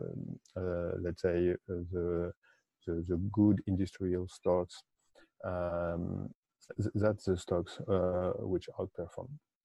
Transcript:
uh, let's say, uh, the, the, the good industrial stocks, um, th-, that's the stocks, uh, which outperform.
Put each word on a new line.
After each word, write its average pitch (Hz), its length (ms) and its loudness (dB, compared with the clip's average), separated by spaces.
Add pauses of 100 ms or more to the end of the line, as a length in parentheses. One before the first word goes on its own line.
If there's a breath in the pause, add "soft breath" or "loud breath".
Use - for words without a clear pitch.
(560)
uh, 90 360 -2 (100)
let's 85 180 -4
say, 87 300 4
uh, 87 40 2 (380)
the, 87 400 0 (540 soft breath)
the, 82 220 -2
the 90 80 2 (140)
good 104 360 6
industrial 92 600 0
stocks, 90 580 0 (600 soft breath)
um, 87 840 -2 (500)
th-, 104 140 0
that's 104 320 2
the 92 100 4
stocks, 87 420 -2 (100)
uh, 90 500 2
which 92 300 -2 (100)
outperform. 95 500 -8 (360)